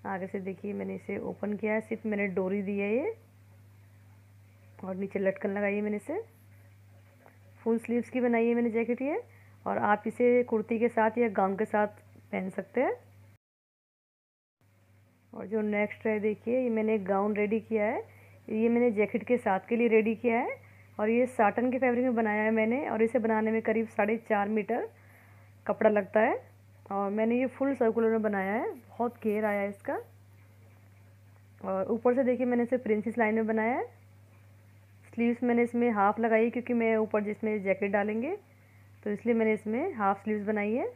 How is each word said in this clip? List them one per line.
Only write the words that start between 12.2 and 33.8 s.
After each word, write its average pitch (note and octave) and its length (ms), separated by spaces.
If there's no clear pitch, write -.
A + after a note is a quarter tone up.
पहन F#3+ 180
सकते G3 300
हैं। F4 120
और A#3 140
जो G#3+ 160
next G#3 440
है G#3+ 140
देखिए, A3 400
ये B3 100
मैंने A3 300
gown G3+ 360
ready G#3 240
किया A3 240
है, D4 180
ये A3 200
मैंने A#3+ 240
jacket G#3 340
के B3 120
साथ F#3+ 300
के A#3 80
लिए A#3+ 140
ready A3 260
किया A#3 220
है, A#4 200
और G#3+ 120
ये A#3+ 180
satin A#3 440
के C4 60
फैब्रिक B3 260
में B3+ 100
बनाया G#3+ 280
है A3 100
मैंने, A3+ 360
और A3 140
इसे A3+ 180
बनाने A3 300
में A3 120
करीब A3 260
साढ़े G#3+ 280
चार G3+ 220
मीटर A3+ 380
कपड़ा G#3 240
लगता G#3 300
है, E4 280
और G3 240
मैंने A3 280
ये C4 100
full C4+ 260
circular A3+ 360
में A3+ 120
बनाया G3 300
है, D#4+ 180
बहुत A#3+ 340
care G#3+ 200
आया G3+ 160
है G3+ 80
इसका। C#4 280
और F#3+ 300
ऊपर A#3+ 240
से C4+ 100
देखिए B3 220
मैंने A#3+ 160
इसे A#3+ 160
princess G#3+ 400
line A3 160
में A3 120
बनाया A3 300
है। G#4 80